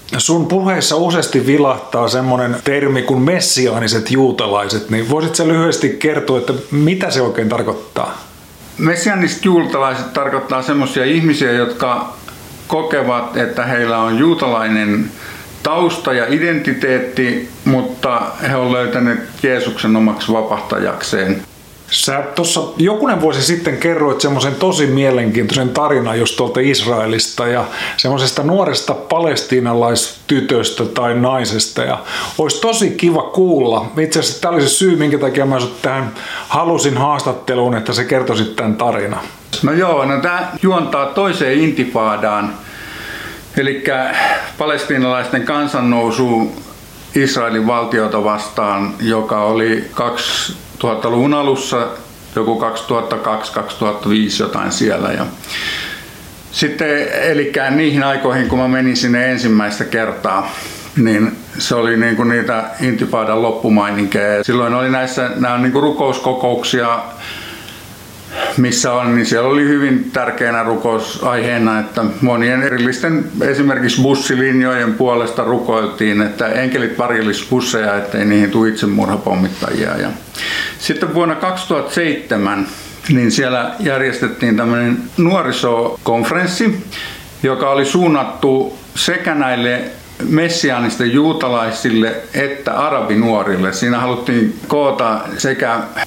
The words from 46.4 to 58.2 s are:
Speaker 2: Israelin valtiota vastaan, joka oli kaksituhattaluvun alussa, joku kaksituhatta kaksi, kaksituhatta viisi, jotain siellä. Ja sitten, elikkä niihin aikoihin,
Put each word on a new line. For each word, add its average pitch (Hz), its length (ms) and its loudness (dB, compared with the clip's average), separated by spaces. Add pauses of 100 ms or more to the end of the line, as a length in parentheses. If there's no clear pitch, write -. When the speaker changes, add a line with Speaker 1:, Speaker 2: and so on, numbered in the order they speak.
Speaker 2:
Israelin 117 520 2
valtiota 113 560 0
vastaan, 104 800 -2
joka 110 420 0
oli 113 480 0
kaksituhattaluvun - 1400 -2
alussa, 135 540 0 (480)
joku 113 200 2
kaksituhatta 113 640 -2
kaksi, 110 360 -4
kaksituhatta 107 560 -2
viisi, 104 340 2
jotain 98 280 -2
siellä. 101 400 0
Ja - 140 -4 (1300)
sitten, 147 600 0
elikkä 143 580 0
niihin 143 340 2
aikoihin, 131 440 0